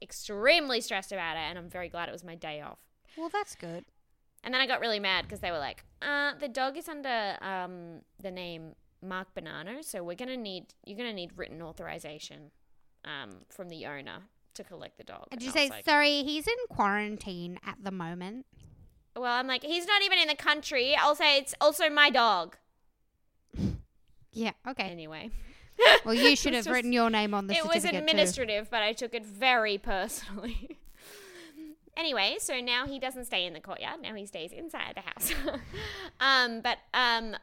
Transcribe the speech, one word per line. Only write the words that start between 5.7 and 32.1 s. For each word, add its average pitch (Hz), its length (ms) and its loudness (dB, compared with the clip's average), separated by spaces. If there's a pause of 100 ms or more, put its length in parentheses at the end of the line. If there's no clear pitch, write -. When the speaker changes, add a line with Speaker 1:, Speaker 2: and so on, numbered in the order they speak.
Speaker 1:
"Uh, 285 320 0
the 294 140 -6
dog 269 280 -4
is 339 140 -10
under, 247 500 -2
um, 180 640 -8 (180)
the 190 100 -10
name 170 440 -10 (260)
Mark 185 340 -8
Bonanno, 165 480 -10
so 185 220 -8
we're 175 100 -6
gonna 247 220 -8
need, 196 380 -10 (100)
you're 202 140 -14
gonna 233 160 -6
need 180 240 -10
written 170 240 -10
authorization, 156 880 -12 (560)
um, 117 440 -12
from 180 180 -14
the 160 160 -12
owner 135 380 -12 (320)
to 214 100 -14
collect - 320 -16
the - 80 -18
dog." - 240 -16
Speaker 2:
Did - 60 -14
Speaker 1:
And 233 80 -10
Speaker 2:
you 254 80 -6
Speaker 1:
I - 20 -6
Speaker 2:
say, 302 120 4
Speaker 1:
was 269 60 0
like, 208 140 -10
Speaker 2:
"Sorry, 294 380 4
he's 294 260 -2
in 466 60 2 (160)
quarantine 202 920 -2
at 196 220 -10
the 196 60 -6
moment"? 180 560 -8 (680)
Speaker 1:
Well, 240 200 -2
I'm 254 120 0
like, 254 160 0
"He's 339 240 -2
not 403 160 6
even 381 160 4
in 330 80 6
the 302 80 2
country." 294 640 2
I'll 294 180 6
say, 294 220 6
"It's 277 240 0
also 302 300 6
my 294 180 8
dog." 220 480 4 (1800)
Speaker 2:
Yeah, 226 200 -2 (140)
okay. 247 240 -4
Speaker 1:
Anyway. 160 400 -12 (720)
Speaker 2:
Well, 226 100 2
you 269 220 8
Speaker 1:
<laughs> - 0 -
Speaker 2:
should 269 180 2
Speaker 1:
It's 226 120 0
Speaker 2:
have 247 80 0
written 240 180 2
Speaker 1:
just, - 20 4
Speaker 2:
your 233 160 6
name 208 240 2
on 196 120 0
the 196 80 0
Speaker 1:
it 330 100 2
was 320 100 2
Speaker 2:
certificate 339 180 2
too. - 60 2
Speaker 1:
administrative, 269 720 2
but 226 120 0
I 214 100 2
took 233 220 -6
it 220 100 -6
very 214 540 4
personally. 208 1080 -4
<laughs> - 40 -18 (1080)
Anyway, 262 440 2